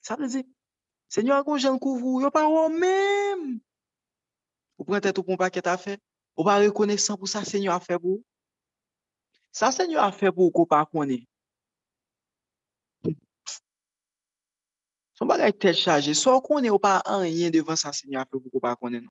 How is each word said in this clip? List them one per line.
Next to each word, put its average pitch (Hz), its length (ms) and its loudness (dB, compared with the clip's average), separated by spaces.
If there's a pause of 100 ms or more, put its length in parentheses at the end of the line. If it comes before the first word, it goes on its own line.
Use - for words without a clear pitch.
Sa 226 160 -8
vle 269 140 -6
di, 262 100 -6 (680)
Senyè 247 240 2
a 277 80 0
gon 285 160 -2
jan 262 180 0
kouvri, 262 460 -2
yo 285 80 0
pa 311 160 2
wò 320 240 4
menm. 381 880 0 (1200)
Ou 147 80 -12
pran 196 160 -2
tèt 190 160 0
ou 175 80 -6
pou 185 100 0
pakèt 185 300 -2
a 180 100 0
fè, 202 220 -10 (340)
ou 170 140 0
pa 202 160 4
rekonesan 208 560 0
pou 190 100 -8
sa 208 160 -6
Senyè 196 240 -2
a 175 80 0
fè 175 220 -4
pou. 185 180 -2 (1300)
Sa 214 160 0
Senyè 311 320 -2
a 202 160 2
fè 190 160 0
pou 180 240 4
ko 170 120 4
pa 151 200 4
konnen. 139 320 -2 (4000)
Son - 160 -6
bagay - 240 2
tèt 175 240 2
chaje, 147 400 2
so 262 240 4
konnen 262 320 0
ou 202 80 4
pa 196 240 4
anyen 170 480 -2
devan 160 240 0
sa 151 160 -6
Senyè 135 240 -10
a 131 80 -4
fè 135 140 -8
pou 131 100 -12
ko 131 160 -6
pa 123 160 0
konnen. 120 300 -8